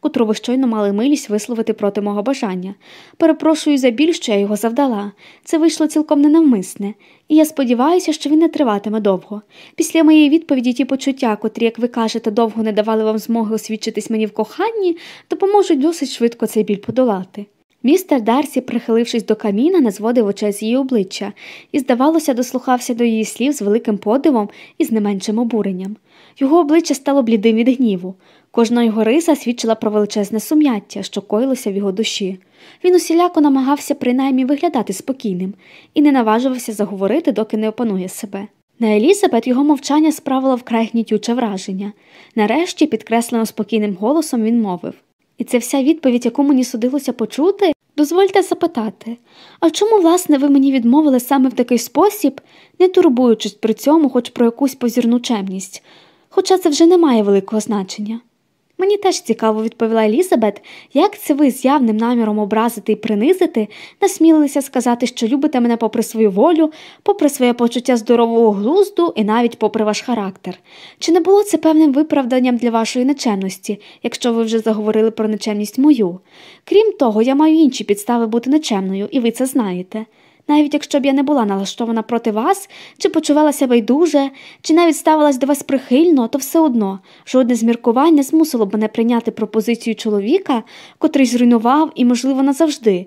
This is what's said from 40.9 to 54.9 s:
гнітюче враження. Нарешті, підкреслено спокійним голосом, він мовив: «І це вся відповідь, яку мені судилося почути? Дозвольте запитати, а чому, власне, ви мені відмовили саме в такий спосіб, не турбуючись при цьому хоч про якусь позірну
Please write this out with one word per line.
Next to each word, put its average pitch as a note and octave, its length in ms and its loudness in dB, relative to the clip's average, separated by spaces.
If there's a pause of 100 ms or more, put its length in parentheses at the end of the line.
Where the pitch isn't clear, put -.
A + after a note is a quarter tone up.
гнітюче A3+ 420 -2
враження. G3+ 580 -6 (440)
Нарешті, C4 500 0
підкреслено A3+ 600 -2
спокійним G#3 540 -4
голосом, C4 420 -2
він A3+ 200 2
мовив: F#3 320 -6 (440)
«І - 60 -8
це - 140 0
вся C4 240 -2
відповідь, B3+ 420 0
яку A#3+ 180 0
мені C4+ 220 2
судилося B3+ 480 -4
почути? D#4+ 600 0 (240)
Дозвольте F#4 460 2
запитати, A#3+ 760 -6 (440)
а E4 100 2
чому, G#4 300 2
власне, E4 380 2
ви C#4+ 100 2
мені C#4 240 4
відмовили C4 480 2
саме C4 280 2
в B3+ 40 -6
такий B3 260 0
спосіб, D4+ 640 0 (380)
не F#4 100 6
турбуючись B3+ 640 2
при A3 220 -2
цьому D4 360 2
хоч B3 200 -2
про B3 140 0
якусь B3 300 0
позірну A#3+ 460 0